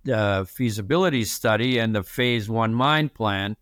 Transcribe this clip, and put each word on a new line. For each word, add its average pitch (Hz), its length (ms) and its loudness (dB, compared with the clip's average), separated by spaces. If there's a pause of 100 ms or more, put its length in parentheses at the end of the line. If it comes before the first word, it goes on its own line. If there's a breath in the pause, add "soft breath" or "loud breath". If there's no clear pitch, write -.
(120)
uh, 101 320 0
feasibility 123 800 0
study 117 540 0
and 113 160 0
the 101 80 0
phase 120 460 -2
one 113 260 0
mine 147 340 2
plan. 101 540 -4